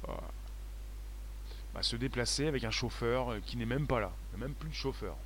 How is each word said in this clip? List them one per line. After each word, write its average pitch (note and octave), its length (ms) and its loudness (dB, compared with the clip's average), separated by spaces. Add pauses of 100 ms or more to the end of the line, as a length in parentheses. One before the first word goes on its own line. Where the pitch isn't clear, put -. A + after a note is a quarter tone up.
euh, - 40 -2 (1600)
bah, F#2+ 80 -2
se - 140 2
déplacer B2 500 2
avec C#3 160 4
un A2+ 80 2
chauffeur, A#2+ 600 2
euh, G#2+ 120 0
qui - 120 -4
n'est A#2 100 2
même C3 220 4
pas B2+ 100 6
là ? F#2+ 140 2 (200)
Il F2+ 40 -4
n'y G#2+ 80 -2
a - 20 -2
même C#3+ 80 -4
plus D#3 140 -4
de D3+ 60 -4
chauffeur. A2+ 520 -2